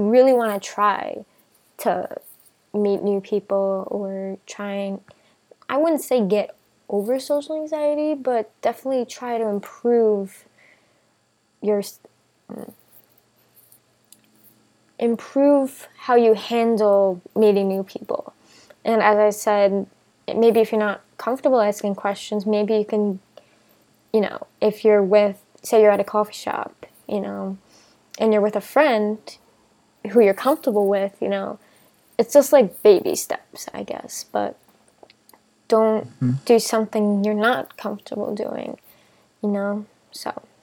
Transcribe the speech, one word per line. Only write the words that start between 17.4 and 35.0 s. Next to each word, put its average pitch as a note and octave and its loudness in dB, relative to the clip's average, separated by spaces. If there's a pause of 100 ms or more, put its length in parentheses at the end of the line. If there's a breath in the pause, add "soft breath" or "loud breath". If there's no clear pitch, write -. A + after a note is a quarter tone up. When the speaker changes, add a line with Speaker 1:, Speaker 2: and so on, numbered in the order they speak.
Speaker 1:
new G3 -2
people. - -10 (500 soft breath)
And A3 0
as G#3 6
I G#3+ 4
said, G3+ 0 (420)
maybe A3+ 4
if A3 2
you're A3 0
not G#3 -2 (160)
comfortable B3+ 0
asking G3+ -2
questions, G3+ -6
maybe G#3+ 0
you G#3 0
can, G#3 -2 (920 soft breath)
you A3 2
know, - -6 (140)
if G#3+ 0
you're G#3 6
with, G3+ 2 (220)
say A3 2
you're G#3 8
at G3+ 2
a G3 0
coffee G#3 -4
shop, - -10 (220)
you G#3 -4
know, G3 -8 (600 soft breath)
and A3 2
you're G#3 4
with G#3 0
a G3+ -4
friend A3 0 (920)
who A3+ 4
you're G3 6
comfortable A3+ 0
with, G3 -2
you - -4
know, G3 -6 (600 soft breath)
it's - -2
just, C#4+ 6
like, A#3 4
baby G3+ 6
steps, - -10
I - -12
guess, - -14
but - -4 (1120)